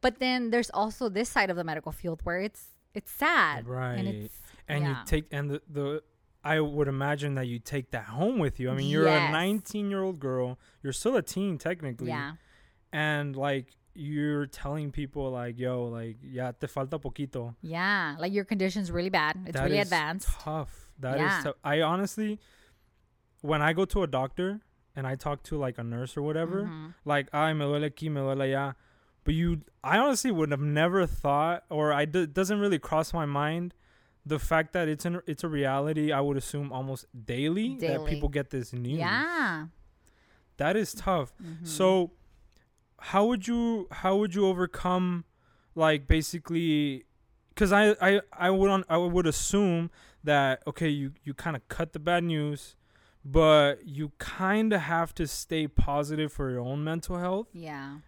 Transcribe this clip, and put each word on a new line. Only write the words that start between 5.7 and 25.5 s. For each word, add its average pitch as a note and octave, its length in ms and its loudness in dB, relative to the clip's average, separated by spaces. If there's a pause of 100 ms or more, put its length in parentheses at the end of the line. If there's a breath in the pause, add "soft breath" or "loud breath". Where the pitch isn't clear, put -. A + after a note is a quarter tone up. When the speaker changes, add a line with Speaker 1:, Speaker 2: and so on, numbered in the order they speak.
Speaker 2:
I D#3 160 2
would D3 280 2
imagine C#3 480 0
that C3 100 -2
you A#2+ 140 -4
take C#3 320 -6
that A2 140 -6
home F3 340 0
with C#3+ 200 0
you. B2+ 100 -2
I C3 40 0
mean, C3+ 160 0
you're D#3 160 6
a D#3 140 6
Speaker 1:
Yes. - 120 2
Speaker 2:
nineteen-year-old G3 840 -2
girl. B2+ 400 -2 (240 soft breath)
You're C#3 100 -4
still B3 240 0
a F#3+ 60 4
teen, F#3+ 340 -2
technically. D#3 520 -6
Speaker 1:
Yeah. C#3+ 240 -6 (600 soft breath)
Speaker 2:
And, D3 440 -2
like, C3+ 360 -2 (220)
you're D3 520 -2
telling C#3+ 440 -6
people, C#3 400 -6
like, A#2+ 280 -6
"Yo, B2 280 -2
like, A#2 340 -8
ya B2+ 320 -6
te D3 140 -8
falta C#3 340 -6
poquito." B2 640 -8
Speaker 1:
Yeah. E3+ 560 -2
Like, F3+ 140 -4
your G3 120 0
condition's F#3 460 -2
really F3 180 -2
bad. D#3+ 380 0
It's E3 60 -10
Speaker 2:
That C3+ 120 0
Speaker 1:
really G3 140 2
Speaker 2:
is G3+ 80 2
Speaker 1:
advanced. E3+ 420 -2 (120)
Speaker 2:
tough. - 580 -8
That C3 160 -4
is C#3 80 0
Speaker 1:
Yeah. F#3 220 2
Speaker 2:
tou-, C#3+ 100 -2 (100)
I D3 180 2
honestly, G3+ 580 -2 (1000 soft breath)
when D3 220 0
I D#3 100 4
go F#3 120 2
to G3 180 0
a E3+ 40 0
doctor D#3 540 -2 (360)
and C3+ 100 -4
I C3 80 -2
talk C#3+ 300 -6
to, D#3 140 -6